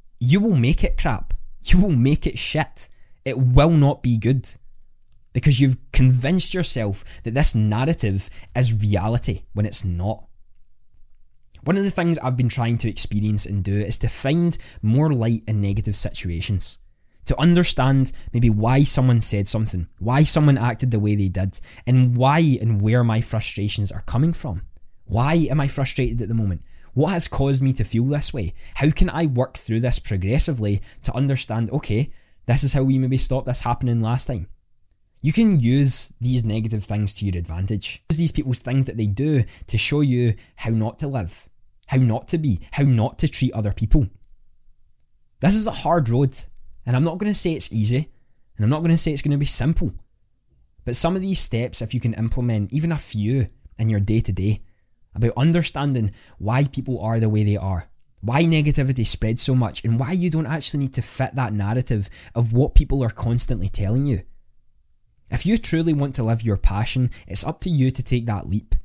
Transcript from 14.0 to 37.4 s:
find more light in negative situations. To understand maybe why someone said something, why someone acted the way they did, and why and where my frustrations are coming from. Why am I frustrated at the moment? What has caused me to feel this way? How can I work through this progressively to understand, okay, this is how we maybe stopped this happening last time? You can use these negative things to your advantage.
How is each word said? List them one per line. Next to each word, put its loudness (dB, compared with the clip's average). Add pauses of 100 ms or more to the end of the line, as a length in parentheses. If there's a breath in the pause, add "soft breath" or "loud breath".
find 0 (240 loud breath)
more 2
light 0
in -2
negative -2
situations. -6 (480)
To 0
understand 4 (220 loud breath)
maybe 4
why 4
someone 4
said -2
something, -2 (140)
why 4
someone 4
acted -2
the 2
way 2
they 0
did, -4 (260 loud breath)
and 4
why 4 (200)
and 2
where 4
my 2
frustrations -4
are -8
coming 0
from. -8 (420)
Why 0
am 2
I 0
frustrated -2
at -6
the -2
moment? -2 (320 soft breath)
What 2
has -2
caused 0
me 2
to -2
feel 0
this -2
way? -6 (220 loud breath)
How 2
can 4
I -2
work -2
through -4
this -2
progressively -2 (220 loud breath)
to -4
understand, -2
okay, -2 (360 soft breath)
this 2
is 0
how 2
we 2
maybe 0
stopped -2
this -4
happening -2
last -2
time? -6 (720)
You 0
can 4
use 2
these 0
negative -2
things -2
to -6
your -2
advantage. -6